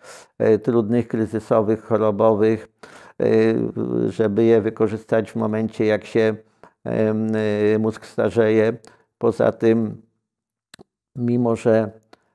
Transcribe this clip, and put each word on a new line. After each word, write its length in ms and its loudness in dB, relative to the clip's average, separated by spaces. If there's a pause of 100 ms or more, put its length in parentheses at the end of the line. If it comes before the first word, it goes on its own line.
(380)
e, 220 2
trudnych, 480 -2
kryzysowych, 760 -2
chorobowych, 840 0 (540)
e, 40 0 (840)
żeby 340 0
je 180 4
wykorzystać 680 -4
w 40 -14
momencie, 500 -2
jak 200 -2
się, 300 0 (480)
em, 480 -2 (440)
e, 40 0
mózg 260 -4
starzeje. 680 0 (440)
Poza 340 0
tym, 500 0 (1120)
mimo 400 0
że 360 2 (440)